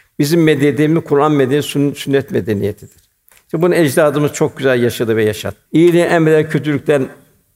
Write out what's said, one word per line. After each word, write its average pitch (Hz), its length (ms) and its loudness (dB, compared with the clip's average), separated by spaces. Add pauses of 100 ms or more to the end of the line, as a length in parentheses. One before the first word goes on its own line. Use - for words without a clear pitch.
(180)
Bizim 156 240 2
medeniyetimiz 151 640 0
Kur'an 147 280 0
medeniyeti, 139 360 0
sünn-, 143 260 -2
sünnet 135 360 -4
medeniyetidir. 104 720 -6 (420)
İşte 165 180 -6
bunu 175 120 0
ecdadımız 147 580 0
çok - 240 -4
güzel 131 260 0
yaşadı 113 340 -2
ve 110 80 0
yaşattı. 104 340 -4 (140)
"İyiliği 170 300 4
emreder, 156 480 2
kötülükten 147 580 -2 (480)